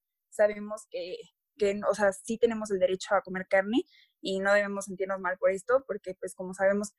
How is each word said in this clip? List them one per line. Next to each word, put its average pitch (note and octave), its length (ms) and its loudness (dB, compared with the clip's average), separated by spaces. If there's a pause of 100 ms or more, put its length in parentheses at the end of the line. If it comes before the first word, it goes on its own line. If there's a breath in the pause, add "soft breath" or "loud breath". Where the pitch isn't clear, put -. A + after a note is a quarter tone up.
(300)
sabemos G#3 600 0
que, F3+ 280 -10 (400)
que, G#3 220 2 (100)
o G#3 40 2
sea, G#3 180 4
sí A3+ 260 -6
tenemos A3 340 0
el F#3+ 80 0
derecho F#3 360 0
a F#3 60 4
comer F#3 260 -8
carne G3+ 360 2 (400 soft breath)
y F#3+ 160 -2
no G3 140 4
debemos G3+ 320 0
sentirnos F#3+ 340 -4
mal F#3 200 -2
por F#3 120 4
esto, B3 360 0
porque, F#3+ 320 -8
pues, F#3 160 -10
como F#3 180 -8
sabemos, G3+ 460 0